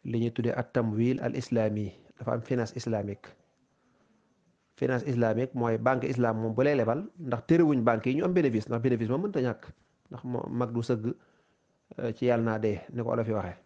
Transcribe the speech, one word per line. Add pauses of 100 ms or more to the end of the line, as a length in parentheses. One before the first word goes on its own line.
Li
ñuy
tuddee
at
tamwil
al
islami, (300)
dafa
am
finance
islamique. (1500)
Finance
islamique
mooy
banque
islam
moom
bu
lay
lebal, (120)
ndax
terewuñ
banque
yi
ñu
am
bénéfice,
ndax
bénéfice
moom
mënta
ñàkk, (480)
ndax
mo-,
mag
du
sëgg, (840)
euh,
ci
yàlla
naa
dee, (120)
ni
ko
olof
yi
waxee.